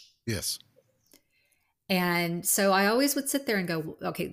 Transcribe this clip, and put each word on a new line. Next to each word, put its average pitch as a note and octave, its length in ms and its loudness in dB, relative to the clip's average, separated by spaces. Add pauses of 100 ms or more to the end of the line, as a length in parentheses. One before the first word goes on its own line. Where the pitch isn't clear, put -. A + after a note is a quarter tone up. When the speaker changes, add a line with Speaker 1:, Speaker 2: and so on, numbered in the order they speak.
(240)
Speaker 1:
Yes. - 360 -4 (1300)
Speaker 2:
And F3 580 0
so G3 240 2
I F#3+ 160 4
always C4+ 300 2
would C4+ 120 -4
sit C#4 180 -2
there A3 100 0
and F3+ 100 0
go, D#3+ 340 -4
"Okay, F3 320 -6